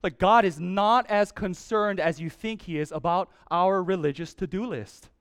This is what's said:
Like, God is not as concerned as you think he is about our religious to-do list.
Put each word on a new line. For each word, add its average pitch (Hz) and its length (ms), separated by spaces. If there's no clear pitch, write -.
Like, 170 160
God 214 260
is 160 160
not 208 480
as 208 240
concerned 208 640
as 160 220
you 165 100
think 220 320
he 165 160
is 151 140
about 175 360
our 185 320
religious 165 520
to-do 185 300
list. 139 460